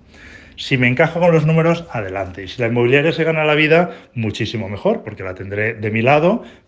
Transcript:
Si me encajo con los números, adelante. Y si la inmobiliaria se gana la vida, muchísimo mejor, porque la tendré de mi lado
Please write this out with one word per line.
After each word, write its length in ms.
Si 220
me 100
encajo 320
con 120
los 160
números, 440
adelante. 520
Y 40
si 140
la 60
inmobiliaria 440
se 120
gana 200
la 120
vida, 340
muchísimo 560
mejor, 340
porque 200
la 100
tendré 400
de 160
mi 140
lado 400